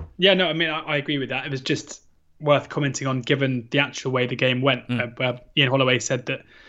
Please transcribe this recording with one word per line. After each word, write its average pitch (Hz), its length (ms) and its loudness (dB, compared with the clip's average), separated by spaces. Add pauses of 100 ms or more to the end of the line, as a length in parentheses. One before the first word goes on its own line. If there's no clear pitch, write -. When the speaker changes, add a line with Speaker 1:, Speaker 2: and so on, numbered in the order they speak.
(180)
Speaker 1:
Yeah, 190 180 6
no, 180 120 2
I 156 60 -2
mean, 160 160 0
I, 156 120 -4
I 147 160 -2
agree 143 200 -2
with 127 120 -4
that. 131 160 -6
It 151 60 -6
was 135 100 -4
just - 400 -4 (380)
worth 143 300 2
commenting 139 380 -2
on, 131 140 -2
given 131 500 0
the 143 80 2
actual 135 320 -2
way 123 160 0
the 123 80 -4
game 127 260 2
went, 131 260 2
Speaker 2:
Mm. 123 140 -2
Speaker 1:
uh, 120 60 -4 (100)
where 123 220 -2 (180)
Ian 139 120 4
Holloway 127 300 2
said 131 280 -4
that 131 140 -6 (280)